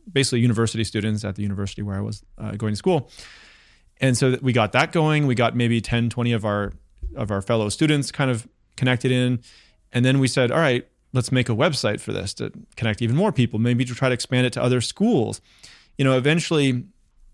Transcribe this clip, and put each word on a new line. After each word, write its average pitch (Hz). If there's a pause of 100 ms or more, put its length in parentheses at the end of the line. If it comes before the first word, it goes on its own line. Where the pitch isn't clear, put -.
(120)
basically 127
university 113
students 107
at 101
the 104
university 101
where 101
I 98
was, 107 (140)
uh, 110
going 107
to 104
school. 165 (920)
And 131
so 131
that 127
we 131
got 113
that 143
going. 151
We 127
got 117
maybe 117
ten, 117
twenty 120
of 110
our, 101 (420)
of 107
our 98
fellow 110
students 147
kind 139
of 117 (280)
connected 127
in. 123 (520)
And 123
then 131
we 131
said, 123
"All 151
right, 131 (260)
let's 127
make 127
a 117
website 123
for 107
this 95
to 113 (240)
connect 110
even 117
more 196
people, 117
maybe 120
to 123
try 131
to 127
expand 127
it 123
to 120
other 123
schools." 131 (560)
You 139
know, 131
eventually, 139 (480)